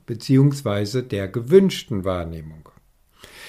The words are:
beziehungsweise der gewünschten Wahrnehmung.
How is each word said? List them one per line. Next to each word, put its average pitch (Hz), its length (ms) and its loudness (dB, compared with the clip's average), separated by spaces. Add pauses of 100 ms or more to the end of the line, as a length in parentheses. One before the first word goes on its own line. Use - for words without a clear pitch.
beziehungsweise 123 1000 0
der 101 240 -6
gewünschten 120 800 2
Wahrnehmung. 82 640 -8 (800)